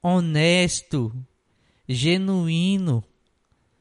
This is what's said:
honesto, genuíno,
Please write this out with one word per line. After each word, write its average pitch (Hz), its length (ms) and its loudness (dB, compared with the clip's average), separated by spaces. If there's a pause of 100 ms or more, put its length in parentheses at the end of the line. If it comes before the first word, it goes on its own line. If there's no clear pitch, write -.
honesto, 170 1120 0 (720)
genuíno, 170 1160 0 (760)